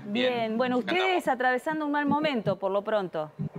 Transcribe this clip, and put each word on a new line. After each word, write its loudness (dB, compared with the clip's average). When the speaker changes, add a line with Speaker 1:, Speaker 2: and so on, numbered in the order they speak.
Speaker 1:
Bien. 0
Speaker 2:
Bien. -2
Speaker 1:
Bueno, 0
Speaker 2:
Acá 0
Speaker 1:
ustedes 2
Speaker 2:
estamos. 0
Speaker 1:
atravesando 0
un -2
mal 0
momento, 0
por -2
lo 2
pronto. -2